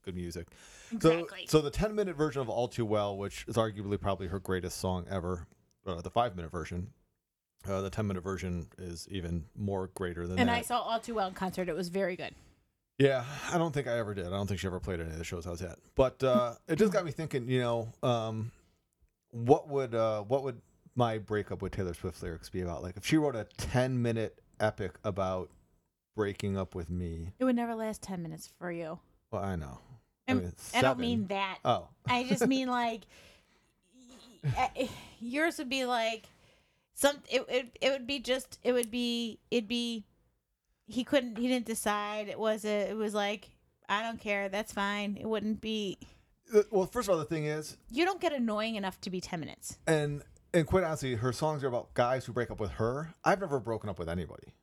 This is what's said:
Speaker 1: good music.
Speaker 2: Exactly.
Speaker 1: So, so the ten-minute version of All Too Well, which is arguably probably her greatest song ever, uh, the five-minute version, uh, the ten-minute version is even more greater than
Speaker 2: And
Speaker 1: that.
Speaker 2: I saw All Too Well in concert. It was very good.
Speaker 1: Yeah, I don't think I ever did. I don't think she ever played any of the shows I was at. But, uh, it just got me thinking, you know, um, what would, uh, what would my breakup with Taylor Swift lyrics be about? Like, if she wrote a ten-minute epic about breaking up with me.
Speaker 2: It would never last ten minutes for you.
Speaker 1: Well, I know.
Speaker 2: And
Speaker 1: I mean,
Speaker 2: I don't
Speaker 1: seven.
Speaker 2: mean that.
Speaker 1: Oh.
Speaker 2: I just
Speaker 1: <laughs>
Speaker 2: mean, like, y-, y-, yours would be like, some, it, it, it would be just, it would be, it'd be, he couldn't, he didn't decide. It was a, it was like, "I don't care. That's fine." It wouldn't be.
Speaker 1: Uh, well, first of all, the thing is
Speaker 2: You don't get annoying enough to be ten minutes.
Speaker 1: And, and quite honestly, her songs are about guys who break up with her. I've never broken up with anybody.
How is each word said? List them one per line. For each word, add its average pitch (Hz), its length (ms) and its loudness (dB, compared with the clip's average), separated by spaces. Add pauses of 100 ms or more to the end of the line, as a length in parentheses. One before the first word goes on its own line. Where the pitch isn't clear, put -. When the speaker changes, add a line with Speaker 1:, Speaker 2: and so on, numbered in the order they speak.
Speaker 1:
good 90 100 -6
music. 87 340 -6 (440)
Speaker 2:
Exactly. 170 540 4
Speaker 1:
So, 156 120 6
so 151 40 8
the 143 80 -2
ten-minute 208 440 0
version 139 280 0
of 113 80 -2
All 120 180 2
Too 117 160 -2
Well, 101 320 2
which 98 320 -6
is 117 80 0
arguably 101 420 2
probably 95 280 -2
her 92 120 -4
greatest 90 400 -2
song 92 300 0
ever, 90 380 -2 (400)
uh, 87 160 -6
the - 80 -8
five-minute 92 400 0
version, 87 400 -6 (760)
uh, 98 140 0
the 98 100 -2
ten-minute 98 320 -2
version 90 460 -4 (100)
is 87 320 -10
even 85 340 -2 (100)
more 98 400 -2
greater 85 320 -4
than 90 120 -2
Speaker 2:
And 240 120 4
Speaker 1:
that. 233 60 2
Speaker 2:
I 240 40 0
saw 240 200 -2
All 220 200 -2
Too 233 140 -8
Well 196 140 0
in 185 60 -10
concert. 185 360 -4
It 156 40 -2
was 175 140 -2
very 180 280 -2
good. 135 180 -8 (640)
Speaker 1:
Yeah, 135 260 6 (260)
I 175 60 0
don't 165 160 2
think 131 140 0
I 120 120 0
ever 104 140 -2
did. 95 140 -2
I 90 40 -4
don't 98 160 0
think 95 140 -2
she 95 60 -2
ever 90 140 -2
played 90 200 -2
any 80 100 -4
of 80 80 -6
the 85 60 -6
shows 87 220 -6
I 90 40 -4
was 87 120 -6
at. 85 160 -8 (160)
But, 131 280 4
uh, 123 320 6 (140)
it 160 80 2
just 208 160 6
got 196 140 4
me 139 60 -4
thinking, 143 360 -2
you 127 120 4
know, 117 320 0 (100)
um, 113 480 0 (800)
what 139 380 6
would, 135 260 -2
uh, 110 280 2
what 131 200 2
would 127 160 -4 (360)
my 117 240 2
breakup 101 420 -2
with 95 120 -2
Taylor 92 200 -2
Swift - 300 -6
lyrics 85 260 -8
be 90 140 -4
about? 85 200 -4
Like, 90 140 -8
if 98 80 -12
she 156 140 6
wrote 143 180 2
a 104 80 -4 (140)
ten-minute 120 840 0 (180)
epic 104 360 0 (100)
about 92 460 -2 (680)
breaking 101 400 0
up 95 180 -2
with 85 140 -6
me. 85 500 -4
Speaker 2:
It 254 60 2
would 254 100 4
never 233 200 -2
last 220 280 -6
ten 185 200 -8
minutes 160 360 -10
for 175 140 -6
you. 170 260 -8 (320)
Speaker 1:
Well, 101 120 -2
I 98 120 -2
know. 71 260 -8 (460)
Speaker 2:
And 254 120 2
Speaker 1:
I 180 40 0
mean, 175 100 -6 (220)
Speaker 2:
I 240 60 6
don't 262 100 6
Speaker 1:
seven. 254 120 0
Speaker 2:
mean 233 240 0
that. 196 360 -2
Speaker 1:
Oh. 113 260 2 (180)
Speaker 2:
I 247 180 2
just 269 220 2
Speaker 1:
<laughs> - 20 4
Speaker 2:
mean, 262 200 2
like, 233 340 0 (1400)
y-, 196 320 2
y-, 254 120 0 (320)
yours 294 380 0
would 277 100 -6
be 262 160 0
like, 226 420 0 (680)
some, 285 220 4 (140)
it, 254 180 2
it, 247 320 -2
it 254 100 4
would 262 160 -2
be 277 120 -2
just, 254 440 -2
it 247 100 2
would 240 180 2
be, 233 480 -2 (120)
it'd 220 180 2
be, 233 360 -2 (840)
he 226 180 -2
couldn't, 247 320 2
he 240 120 0
didn't 247 180 2
decide. 208 600 -2
It 160 100 -6
was 214 260 0
a, 208 260 2
it 208 60 -4
was 208 180 -2
like, 208 360 0 (400)
"I 202 120 2
don't 226 160 -6
care. 202 300 -2
That's 208 240 -2
fine." 202 480 0
It - 60 -6
wouldn't 214 340 0
be. 214 380 -4 (560)
Speaker 1:
Uh, 208 160 10
well, 190 160 4
first 233 220 -2
of 190 40 4
all, 165 60 6
the 156 80 -2
thing 156 180 -2
is 151 320 -4 (140)
Speaker 2:
You 294 160 2
don't 381 160 -2
get 330 100 2
annoying 226 440 -2
enough 196 260 -4
to 196 80 -6
be 180 100 -4
ten - 200 -6
minutes. - 360 -12 (100)
Speaker 1:
And, 147 360 2 (320)
and 160 120 6
quite 185 180 4
honestly, 139 320 0
her 123 140 2
songs 151 320 0
are 139 40 -2
about 120 260 -2
guys 127 320 2
who 120 80 -10
break 120 180 -2
up 101 80 -8
with 101 140 -2
her. 135 400 -2 (100)
I've 190 160 4
never 143 220 0
broken 107 300 -4
up 90 80 -6
with 82 100 -4
anybody. 85 540 -6